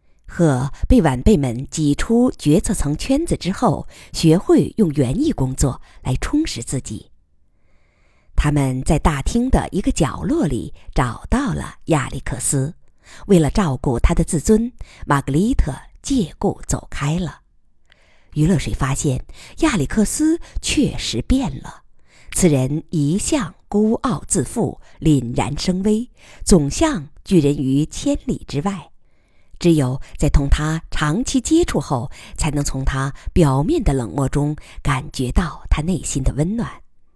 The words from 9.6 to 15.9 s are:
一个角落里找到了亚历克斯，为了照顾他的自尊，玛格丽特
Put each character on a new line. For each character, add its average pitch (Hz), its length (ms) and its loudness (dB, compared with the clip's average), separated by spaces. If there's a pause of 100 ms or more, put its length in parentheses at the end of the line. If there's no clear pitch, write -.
一 180 80 -2
个 262 100 -2
角 - 320 -2
落 262 240 0
里 110 260 -4 (220)
找 123 340 -2
到 240 240 0
了 147 220 -6 (120)
亚 147 240 0
历 135 100 -8
克 - 180 -4
斯， 143 340 -2 (540)
为 185 140 6
了 143 100 2
照 160 260 0
顾 120 220 -2
他 - 160 4
的 170 80 2
自 160 160 -2
尊， 220 340 2 (320)
玛 143 160 0
格 135 120 -6
丽 196 200 2
特 - 220 0 (260)